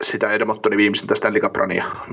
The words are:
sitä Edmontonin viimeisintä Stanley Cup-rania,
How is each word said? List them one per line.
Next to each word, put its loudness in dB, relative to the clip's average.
sitä -2
Edmontonin 0
viimeisintä 2
Stanley 2
Cup-rania, 0